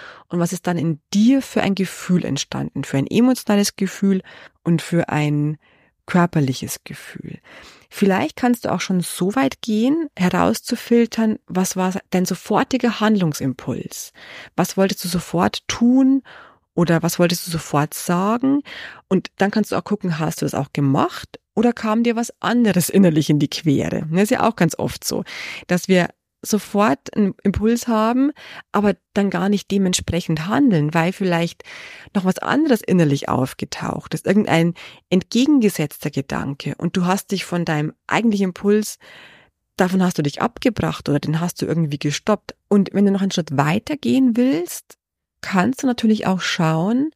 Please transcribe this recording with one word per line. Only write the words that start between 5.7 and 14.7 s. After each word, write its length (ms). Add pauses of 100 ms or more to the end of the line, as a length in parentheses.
körperliches 720
Gefühl. 560 (500)
Vielleicht 460
kannst 300
du 60
auch 100
schon 200
so 340
weit 260
gehen, 560
herauszufiltern, 1300
was 300
war 160 (160)
dein 160
sofortiger 760
Handlungsimpuls? 1120 (440)
Was 200